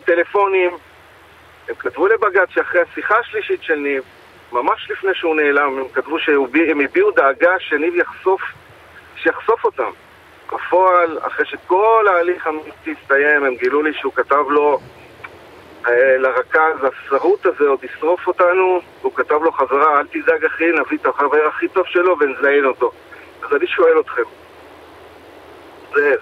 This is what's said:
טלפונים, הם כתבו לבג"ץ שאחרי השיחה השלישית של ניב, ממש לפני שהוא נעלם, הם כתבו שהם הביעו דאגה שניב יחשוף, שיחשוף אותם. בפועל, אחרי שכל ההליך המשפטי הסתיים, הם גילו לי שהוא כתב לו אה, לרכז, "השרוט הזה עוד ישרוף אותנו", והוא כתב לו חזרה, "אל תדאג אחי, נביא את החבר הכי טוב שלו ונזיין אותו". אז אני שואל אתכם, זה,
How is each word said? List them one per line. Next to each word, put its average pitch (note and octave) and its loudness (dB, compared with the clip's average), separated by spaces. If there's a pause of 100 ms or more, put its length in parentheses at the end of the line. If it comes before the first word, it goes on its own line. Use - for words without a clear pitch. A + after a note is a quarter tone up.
טלפונים, F3+ 2 (1000)
הם A2+ -10
כתבו C#3 -4
לבג"ץ G3+ 2
שאחרי E3+ -2
השיחה - -2
השלישית - -6
של E3 -2
ניב, C#3+ -4 (500)
ממש C3+ -4
לפני F#3+ -4
שהוא D#3+ -2
נעלם, C#3+ 0
הם C3 -8
כתבו D3 -4
שהם D3 0
הביעו F3+ 2
דאגה D#3 2
שניב D#3+ -4
יחשוף, F#3 -2 (760)
שיחשוף - -2
אותם. A#2 -4 (600)
בפועל, F3 2
אחרי D3 -4
שכל G#3+ 2
ההליך F3 0
המשפטי D#3 -8
הסתיים, C#3+ 2
הם B2+ 0
גילו C3 0
לי D#3 -2
שהוא - -6
כתב C#3 0
לו D3 2 (1080)
אה, C3 4
לרכז, C3 0
"השרוט C#3 0
הזה D3 0
עוד C3+ -2
ישרוף D#3+ -4
אותנו", F#3 2 (200)
והוא - -4
כתב D3+ 0
לו D#3+ 2
חזרה, C#3+ 2
"אל D3 -2
תדאג D#3 -2
אחי, D#3 -2
נביא D3+ -2
את - 0
החבר C#3+ 0
הכי E3 -4
טוב F3+ -2
שלו F3+ 2
ונזיין C#3 2
אותו". B2 0 (500)
אז C#3+ -2
אני C#3+ -2
שואל E3 4
אתכם, B2 -4 (1700)
זה, C#3+ 2